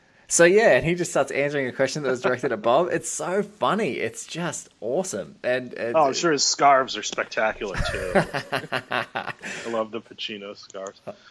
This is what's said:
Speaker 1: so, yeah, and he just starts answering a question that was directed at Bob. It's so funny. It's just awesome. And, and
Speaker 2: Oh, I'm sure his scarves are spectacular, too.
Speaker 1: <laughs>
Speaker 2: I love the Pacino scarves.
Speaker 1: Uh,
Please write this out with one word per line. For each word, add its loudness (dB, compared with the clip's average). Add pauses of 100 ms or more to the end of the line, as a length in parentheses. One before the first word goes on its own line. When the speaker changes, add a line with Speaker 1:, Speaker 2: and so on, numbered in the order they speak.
(280)
Speaker 1:
so, 6
yeah, 8
and 6
he 2
just -4
starts 2
answering -2
a -6
question -2
that 0
was -2
directed 0
at -2
Bob. 4
It's -4
so -2
funny. -2
It's -6
just -8 (120)
awesome. -6
And, -2
and -4
Speaker 2:
Oh, 6
I'm -2
sure 0
his 0
scarves 4
are -8
spectacular, -4
too. -4
Speaker 1:
<laughs> -2
Speaker 2:
I -4 (360)
love -4
the -8
Pacino -12
scarves. -14
Speaker 1:
Uh, -12 (180)